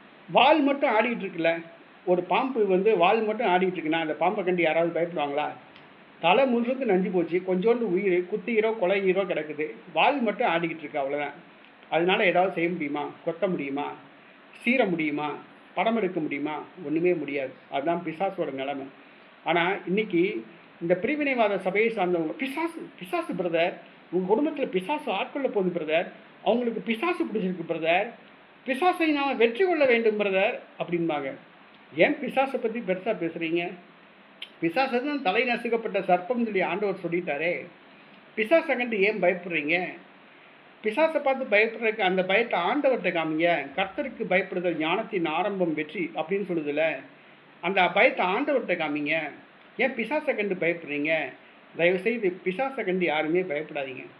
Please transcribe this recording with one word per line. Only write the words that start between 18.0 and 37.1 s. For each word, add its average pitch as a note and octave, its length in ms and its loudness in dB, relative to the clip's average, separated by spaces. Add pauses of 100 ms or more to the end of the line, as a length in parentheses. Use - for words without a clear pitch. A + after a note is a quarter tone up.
பிசாசோட E3+ 460 -4
நிலைமை. C3+ 340 -6 (580)
ஆனா E3+ 300 4 (140)
இன்னைக்கு G3+ 580 0 (360)
இந்த E3+ 200 2
பிரிவினைவாத B3 560 0
சபையை G3 340 0
சார்ந்தவங்க, F3+ 460 0
"பிசாசு, C#4 520 -6 (100)
பிசாசு E4+ 340 -4
பிரதர், E3+ 400 0 (380)
உங்க F3+ 240 2
குடும்பத்துல D4 300 0
பிசாசு F#3 460 -4
ஆட்கொள்ள B3 360 -2
போகுது F3+ 320 -2
பிரதர், D#3 280 0 (360)
அவங்களுக்கு A3+ 380 0
பிசாசு E4 440 -2
பிடிச்சிருக்கு F#3 440 -4
பிரதர், E3 380 0 (580)
பிசாசை D#4+ 420 0
நாம C#4 260 2
வெற்றி A#3 320 2
கொள்ள E4 200 2
வேண்டும் A3+ 340 4
பிரதர்" G3 400 2 (200)
அப்படிம்பாங்க. E3 520 -2 (640)
ஏன் G#3+ 180 6
பிசாசை B3+ 440 0
பத்தி A#3 220 -4
பெருசா F#3 340 -2
பேசுறீங்க? E3+ 580 -2 (880)
பிசாசு B3 460 0
தான் D4 160 -2
தலை A3+ 280 2
நசுக்கப்பட்ட A3+ 500 -2
சர்ப்பம்னு F#3+ 440 0
சொல்லி G3+ 180 0
ஆண்டவர் F3+ 340 -2
சொல்லிட்டாரே, E3+ 720 -4 (680)